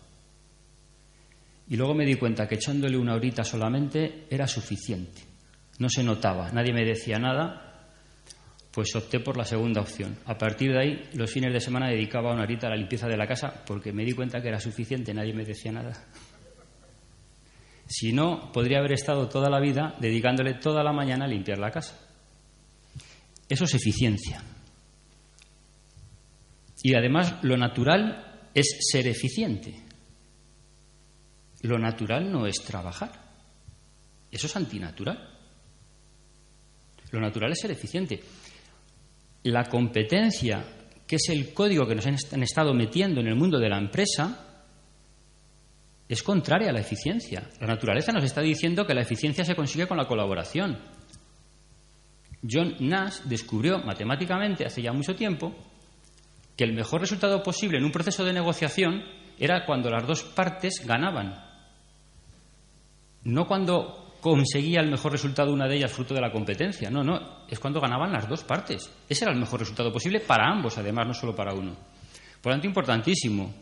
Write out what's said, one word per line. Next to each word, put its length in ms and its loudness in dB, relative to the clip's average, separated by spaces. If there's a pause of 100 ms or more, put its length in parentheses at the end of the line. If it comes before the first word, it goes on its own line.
(1700)
Y 100 0
luego 180 2
me 100 2
di 100 4
cuenta 320 2
que 80 -2
echándole 420 0
una 180 2
horita 280 0
solamente 880 -2
era 180 0
suficiente. 720 -6 (580)
No 100 0
se 140 0
notaba, 480 0
nadie 220 2
me 120 2
decía 320 0
nada, 720 -4 (840)
pues 240 -4
opté 260 -2
por 160 -4
la 80 -4
segunda 360 0
opción. 440 -8
A 120 -6
partir 360 0
de 60 4
ahí, 340 -2
los 180 -4
fines 220 0
de 80 0
semana 280 -2
dedicaba 440 0
una 100 0
horita 240 -2
a 40 -2
la 40 -2
limpieza 320 -4
de 100 0
la 100 0
casa 380 -6
porque 280 -6
me 100 -2
di 80 0
cuenta 300 -4
que 80 -4
era 100 -2
suficiente, 540 -6
nadie 200 -4
me 120 -6
decía 260 -8
nada. 340 -10 (1800)
Si 240 -2
no, 400 0
podría 280 2
haber 140 2
estado 360 0
toda 200 2
la 100 4
vida 400 0
dedicándole 560 2
toda 280 2
la 80 2
mañana 340 0
a 20 -2
limpiar 320 -2
la 100 -2
casa. 300 -8 (1500)
Eso 180 2
es 100 2
eficiencia. 680 2 (2500)
Y 140 6
además, 480 4
lo 140 4
natural 1000 2
es 220 4 (140)
ser 160 2
eficiente. 760 -2 (1800)
Lo 160 0
natural 540 0
no 160 0
es 160 -4
trabajar. 480 -8 (1200)
Eso 160 -6
es 80 -6
antinatural. 720 -6 (1800)
Lo 80 -2
natural 320 0
es 80 -4
ser 120 -4
eficiente. 500 -6 (1200)
La 220 2
competencia, 1000 2 (400)
que 120 0
es 120 0
el 240 -2
código 320 4
que 100 0
nos 120 -2
han 80 2
est-, 180 -6
han 80 0
estado 320 4
metiendo 480 2
en 60 0
el 80 2
mundo 240 4
de 100 4
la 80 2
empresa, 640 0 (1700)
es 140 -2
contraria 480 4
a 40 2
la 80 0
eficiencia. 680 -4 (100)
La 80 -4
naturaleza 440 2
nos 120 2
está 180 2
diciendo 440 2
que 80 2
la 80 2
eficiencia 420 0
se 120 0
consigue 320 0
con 100 -2
la 100 0
colaboración. 720 0 (1700)
John 320 0
Nash 420 0
descubrió 580 0
matemáticamente, 840 -2
hace 180 -6
ya 80 -2
mucho 240 -2
tiempo, 400 -4 (1000)
que 80 0
el 100 2
mejor 280 -2
resultado 400 0
posible 380 0
en 60 2
un 60 0
proceso 320 -2
de 100 2
negociación 720 0 (360)
era 260 2
cuando 240 0
las 160 0
dos 180 -2
partes 640 -2
ganaban. 580 0 (1800)
No 240 2
cuando 720 0
conseguía 600 4
el 100 2
mejor 200 0
resultado 400 2
una 160 2
de 100 2
ellas 140 0
fruto 220 -4
de 80 0
la 100 0
competencia. 600 -2
No, 120 0
no, 460 -2
es 100 -6
cuando 220 -2
ganaban 300 0
las 180 -2
dos 140 -4
partes. 480 -4 (180)
Ese 160 0
era 80 4
el 60 2
mejor 200 -2
resultado 320 -2
posible 280 0
para 320 6
ambos, 260 0
además, 300 0
no 60 -2
solo 220 -4
para 180 -4
uno. 220 -6 (640)
Por 100 0
lo 20 2
tanto, 140 0
importantísimo. 960 0